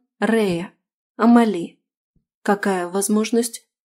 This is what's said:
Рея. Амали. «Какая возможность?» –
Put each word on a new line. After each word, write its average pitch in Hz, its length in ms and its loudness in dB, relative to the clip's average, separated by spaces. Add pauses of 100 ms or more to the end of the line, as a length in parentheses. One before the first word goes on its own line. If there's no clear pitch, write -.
(200)
Рея. 208 540 0 (420)
Амали. 220 640 2 (640)
«Какая 196 460 -2
возможность?» – 214 800 -2 (240)